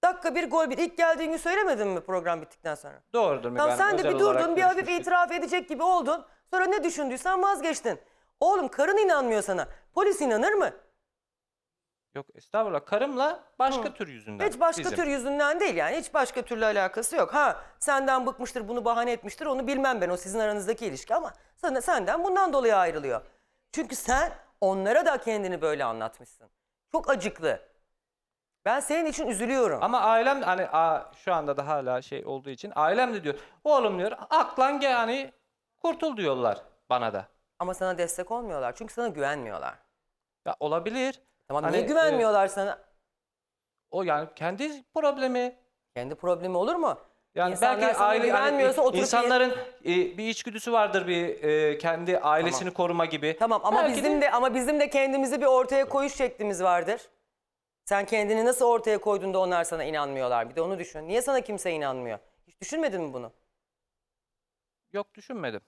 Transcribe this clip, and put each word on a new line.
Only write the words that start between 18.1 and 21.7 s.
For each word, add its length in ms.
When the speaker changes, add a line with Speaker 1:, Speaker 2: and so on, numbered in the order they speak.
Speaker 1:
bıkmıştır, 420
bunu 180
bahane 260
etmiştir. 340
Onu 220
bilmem 340
ben. 80
O 80
sizin 220
aranızdaki 460
ilişki 300
ama 180
sana, 260